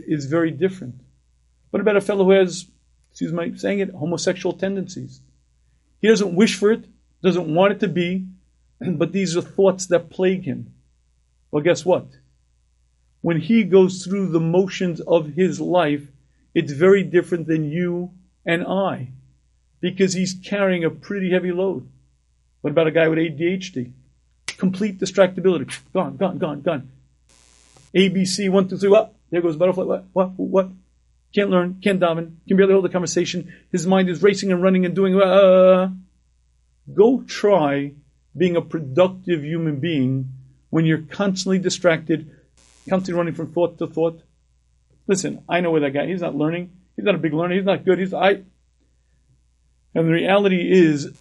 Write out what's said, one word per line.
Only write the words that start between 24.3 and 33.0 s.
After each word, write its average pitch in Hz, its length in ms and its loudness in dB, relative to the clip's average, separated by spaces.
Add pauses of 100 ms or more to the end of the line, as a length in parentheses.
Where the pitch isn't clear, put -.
Complete 190 540 -4
distractibility. 185 760 0 (180)
Gone, 143 260 -4
gone, 185 200 -2
gone, 147 240 -6
gone. 135 300 -4 (1040)
A, 190 140 4
B, 185 160 0
C, 196 240 -2
one, 190 180 4
two, 190 100 -8
three, 196 120 0
what? 220 240 4 (160)
There 170 120 -2
goes 165 140 0
butterfly, 180 300 0
what, - 180 -4 (100)
what, 185 240 0
what? 190 320 -2 (640)
Can't 202 160 0
learn, 180 320 0
can't 202 180 0
daven, 165 360 -2 (120)
can 190 100 2
barely 190 160 6
hold 190 120 2
a 175 40 -2
conversation. 175 640 -4 (200)